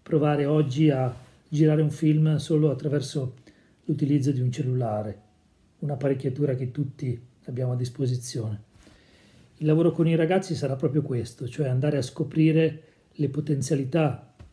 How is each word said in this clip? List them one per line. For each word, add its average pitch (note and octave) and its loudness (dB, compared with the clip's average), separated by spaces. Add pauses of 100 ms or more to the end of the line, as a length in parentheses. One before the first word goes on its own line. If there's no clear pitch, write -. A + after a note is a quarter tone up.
provare D3 2
oggi D3+ 2
a B2+ 0 (320)
girare D#3 4
un D3+ 2
film D#3 2
solo D3+ 2
attraverso C3+ -4 (500)
l'utilizzo C#3+ 0
di B2+ -2
un B2+ 0
cellulare, A2+ -4 (580)
un'apparecchiatura C#3 -2
che B2+ -6
tutti B2+ -6 (280)
abbiamo B2+ -4
a B2 -2
disposizione. B2 -4 (960)
Il D3+ -2
lavoro E3 4
con E3 2
i E3 4
ragazzi F3 2
sarà C3+ -2
proprio C3 0
questo, B2 -6
cioè C3+ -4
andare C3 0
a F3+ 0
scoprire D#3 2 (300)
le C#3+ -2
potenzialità C#3+ -2 (180)